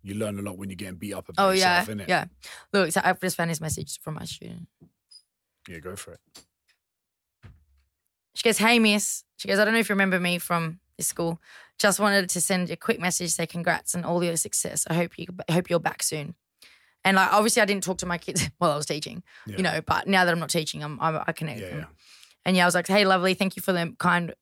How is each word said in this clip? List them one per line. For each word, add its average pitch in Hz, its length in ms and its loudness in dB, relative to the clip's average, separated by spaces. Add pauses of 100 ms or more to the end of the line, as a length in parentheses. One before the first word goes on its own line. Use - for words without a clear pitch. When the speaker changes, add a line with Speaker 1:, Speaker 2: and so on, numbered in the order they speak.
Speaker 1:
You 98 140 -10
learn 104 240 -4
a - 20 -6
lot 98 160 -8
when 98 120 -10
you're 95 80 -10
getting 92 200 -10
beat 101 160 -10
up 92 160 -10
about 196 200 2
Speaker 2:
Oh, - 20 4
yeah, 185 280 4
Speaker 1:
yourself, 208 180 -4
innit? 190 100 -8
Speaker 2:
yeah. 180 180 0 (480)
Look, 185 180 4
so 190 120 2
I've 180 160 2
just 185 180 -2
found 170 140 0
this 156 100 -4
message 156 400 -6
from 156 140 -10
my - 100 -10
student. - 420 -14 (1000)
Speaker 1:
Yeah, 85 120 -14
go 90 180 -12
for - 160 -16
it. - 60 -20 (2250)
Speaker 2:
She - 80 -8
goes, 226 140 4
"Hey, 233 220 6
miss." 208 440 2 (140)
She - 100 -10
goes, 196 120 2
"I 208 60 6
don't 220 80 2
know 226 60 4
if 220 100 0
you 208 40 2
remember 190 260 2
me 175 180 0
from 170 420 -4 (180)
this - 100 -4
school. 170 340 -4 (360)
Just 196 220 4
wanted 202 300 4
to 180 120 -2
send 180 280 0
a 170 80 -6
quick - 220 0
message, 170 320 -2
say 165 160 -2
congrats 170 480 -2
on 175 80 -4
all 175 200 0
your 170 140 0
success. - 520 -4
I 165 40 0
hope 170 240 0
you, - 100 -12 (240)
hope 180 180 2
you're 170 100 2
back 165 240 -4
soon." 156 320 -6 (680)
And, 190 120 6
like, 190 180 6
obviously 214 280 4
I 208 40 6
didn't 196 180 -2
talk 185 160 -2
to 180 60 -6
my 175 120 -4
kids 151 360 -2
<laughs> - 40 -20
while 170 140 2
I 143 40 0
was 147 100 -4
teaching, 151 380 -8 (220)
Speaker 1:
Yeah. 104 120 -10
Speaker 2:
you 185 60 0
know, 160 220 0
but - 220 0
now 185 180 6
that 175 60 4
I'm 170 80 2
not 156 100 -6
teaching, 156 340 -4
I'm, 147 160 -10
I'm, 160 280 0
I - 40 -2
connect 147 280 -8
Speaker 1:
Yeah, 98 60 -8
Speaker 2:
with 90 60 -10
them. 151 100 -8
Speaker 1:
yeah. - 140 -16 (500)
Speaker 2:
And 185 120 2
yeah, 175 60 6
I 175 40 6
was 175 80 2
like, 175 120 0
"Hey, 202 180 4
lovely, 190 280 4
thank 190 240 -2
you 185 40 -12
for 196 120 0
the 170 260 -2
kind 175 420 0